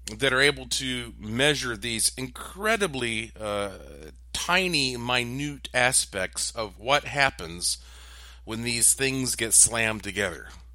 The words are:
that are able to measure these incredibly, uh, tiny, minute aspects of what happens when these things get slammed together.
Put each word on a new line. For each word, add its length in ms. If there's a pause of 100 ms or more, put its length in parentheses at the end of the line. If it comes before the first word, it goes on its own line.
(160)
that 160
are 80
able 260
to 520
measure 580
these 400
incredibly, 1200
uh, 340 (600)
tiny, 640
minute 800
aspects 760
of 260
what 260
happens 720 (680)
when 180
these 320
things 420
get 160
slammed 500
together. 460 (260)